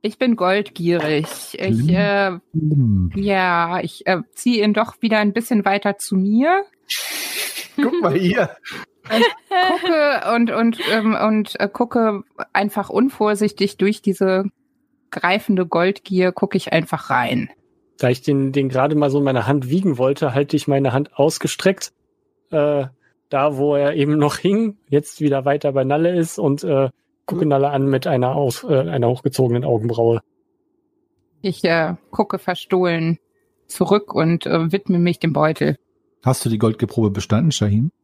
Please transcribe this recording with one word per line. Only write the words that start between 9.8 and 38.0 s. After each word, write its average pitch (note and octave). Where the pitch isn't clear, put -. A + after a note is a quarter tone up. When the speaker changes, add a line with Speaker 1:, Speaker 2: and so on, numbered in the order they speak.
Speaker 1:
und, A#3
und, A3+
ähm, A3
und, G#3+
äh, G3+
gucke A3
einfach G3+
unvorsichtig G#3
durch G3+
diese F#3+
greifende F#3
Goldgier, F#3
gucke -
ich -
einfach E3
rein. B2
Speaker 3:
Da B2+
ich B2
den, C#3
den C3+
gerade C3+
mal D3
so C#3
in C#3+
meiner B2+
Hand C3+
wiegen E3+
wollte, C3+
halte C#3+
ich C#3+
meine C3+
Hand C#3
ausgestreckt, -
äh, D3
da C#3
wo C#3+
er C#3+
eben D3
noch C#3+
hing, G#3
jetzt D3
wieder C#3
weiter C#3+
bei C3+
Nalle D#3+
ist E3
und, D3
äh, C3+
gucke F3
Nalle C#3+
an C#3
mit C3
einer B2+
aus-, C#3
äh, D#3+
einer B2
hochgezogenen B2+
Augenbraue. A#2
Speaker 1:
Ich, F#3+
äh, E3
gucke -
verstohlen E3+
zurück G3+
und, E3
äh, E3
widme F#3+
mich F3
dem E3
Beutel. D3+
Speaker 2:
Hast B2+
du A#2
die A2+
Goldgierprobe A2
bestanden, G#2+
Shahim? G#2+